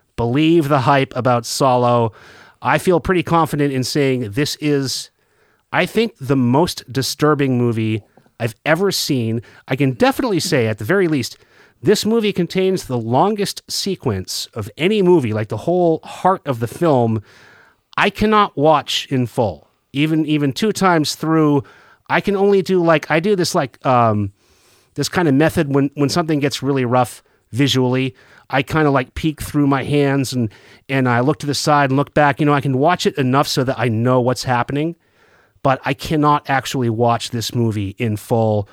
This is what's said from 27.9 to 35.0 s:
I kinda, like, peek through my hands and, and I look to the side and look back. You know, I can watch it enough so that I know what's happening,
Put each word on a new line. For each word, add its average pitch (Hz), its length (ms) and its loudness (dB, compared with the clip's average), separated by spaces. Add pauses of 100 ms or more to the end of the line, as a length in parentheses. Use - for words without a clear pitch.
I 139 120 0
kinda, 156 280 0
like, 135 240 -2
peek 156 260 -4
through 143 260 -2
my 139 180 0
hands 139 500 0
and, 117 180 -2 (360)
and 135 200 0
I 120 120 2
look 123 180 0
to - 80 -10
the 143 80 -2
side 143 340 2
and 135 80 0
look 143 160 -2
back. 147 280 2
You 156 60 2
know, 147 60 4
I 143 80 2
can 135 160 -2
watch 165 300 2
it 196 100 -2
enough 135 320 2
so 139 160 -2
that 127 140 -4
I 117 100 0
know 120 320 2
what's 123 240 -2
happening, 139 520 -2 (640)